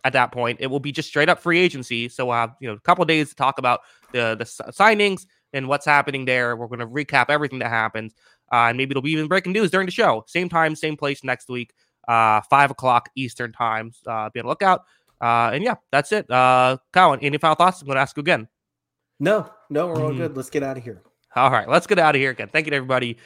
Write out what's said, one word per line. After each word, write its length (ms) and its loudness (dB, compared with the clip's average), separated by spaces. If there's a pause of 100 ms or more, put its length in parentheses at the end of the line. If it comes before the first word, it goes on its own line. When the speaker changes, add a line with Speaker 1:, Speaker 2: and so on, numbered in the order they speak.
Speaker 1:
at 100 0
that 200 2
point. 260 -2
It 80 -4
will 140 -4
be 100 -6
just 160 -6
straight 220 2
up 100 2
free 200 0
agency. 500 -2
So 180 -6
we'll 80 -2
have, 240 -2
you 80 -12
know, 60 -8
a 80 -14
couple 220 2
of 40 0
days 220 0
to 60 -20
talk 220 -2
about 240 0 (300)
the, 240 -2
the 60 -8
s-, 180 -12 (120)
signings 540 2 (280)
and 140 -6
what's 180 -2
happening 400 2
there. 320 0
We're 100 -12
gonna 200 -10
recap 420 0
everything 300 -2
that 100 -6
happens. 440 -4 (380)
Uh, 160 4
and 100 -2
maybe 140 -2
it'll 100 -4
be 100 -2
even 160 -2
breaking 260 0
news 180 2
during 140 0
the 80 -6
show. 340 2
Same 220 -4
time, 260 0
same 220 -6
place 260 -6
next 240 -6
week, 260 -10 (340)
uh, 420 4
five 220 6
o'clock 440 0
Eastern 380 -8
time. 400 -4 (120)
Uh, 280 -8
be 80 -8
on 40 -10
the 40 -4
lookout. 340 0 (380)
Uh, 320 2
and 100 -4
yeah, 120 -2 (160)
that's 200 0
it. 180 -2
Uh, 480 4 (140)
Kyle, 300 4
any 160 -2
final 180 2
thoughts? 260 2
I'm 60 -18
gonna 140 -2
ask 160 -4
you 40 -6
again. 260 -2 (720)
Speaker 2:
No, 280 0 (220)
no, 160 -2
we're 160 -4
all 80 -2
Speaker 1:
Mm-hmm. 80 -6
Speaker 2:
good. 180 -6
Let's 140 -10
get 140 -4
outta 160 -8
here. 240 -16 (320)
Speaker 1:
All 160 4
right, 180 0
let's 160 4
get 140 2
outta 180 4
here 140 0
again. 200 -10
Thank 140 0
you 60 -8
to 40 -2
everybody. 500 -4